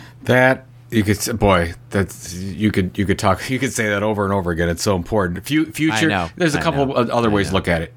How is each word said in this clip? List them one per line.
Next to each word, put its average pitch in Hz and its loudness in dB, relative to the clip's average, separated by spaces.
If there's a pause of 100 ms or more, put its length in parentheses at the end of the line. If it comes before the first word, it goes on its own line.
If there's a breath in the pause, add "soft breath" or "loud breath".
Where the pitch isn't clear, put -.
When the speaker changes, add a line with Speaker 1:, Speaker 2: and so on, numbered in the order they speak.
(220 loud breath)
Speaker 1:
That, 127 2 (240)
you 110 2
could 101 2
s-, - -6
boy, 92 2 (160)
that's, - -4
you 95 -2
could, 92 -2
you 98 0
could 92 0
talk, 95 0
you 131 -2
could 127 -2
say 110 -2
that 101 0
over 104 0
and 98 0
over 90 0
again. 85 0
It's 85 -2
so 98 2
important. 90 -2
Fu-, 156 0
future, 156 0
Speaker 2:
I - 2
know. 90 0
Speaker 1:
there's 156 0
a - -2
Speaker 2:
I 160 -4
Speaker 1:
couple 147 0
Speaker 2:
know. 131 -4
Speaker 1:
of 120 0
other 117 2
Speaker 2:
I - 2
Speaker 1:
ways 98 2
to 90 -2
Speaker 2:
know. 95 2
Speaker 1:
look 87 0
at 82 0
it. - -10